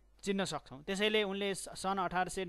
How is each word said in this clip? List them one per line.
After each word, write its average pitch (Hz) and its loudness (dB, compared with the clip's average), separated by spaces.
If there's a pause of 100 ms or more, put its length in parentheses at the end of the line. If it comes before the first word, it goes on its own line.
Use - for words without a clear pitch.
(220)
चिन्न 196 2
सक्छौँ। 147 -6
त्यसैले 214 2
उनले 196 0
स-, - -8
सन् 190 0
अठार 175 2
सय 190 -2